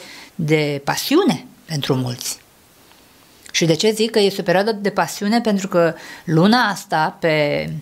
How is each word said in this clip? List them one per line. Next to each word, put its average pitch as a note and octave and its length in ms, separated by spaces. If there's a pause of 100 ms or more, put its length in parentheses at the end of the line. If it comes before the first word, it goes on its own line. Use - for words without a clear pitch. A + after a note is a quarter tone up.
(340)
de D3 500
pasiune C4+ 640 (180)
pentru D3 300
mulți. B2 460 (1120)
Și - 140
de D#3+ 100
ce G#3+ 160
zic A3 200
că A3+ 80
este G3 220
o F3+ 40
perioadă F#3+ 280
de G3+ 180
pasiune? G3+ 500
Pentru G3 280
că E3+ 260 (300)
luna G#3 440
asta, E3 520
pe D3+ 480 (140)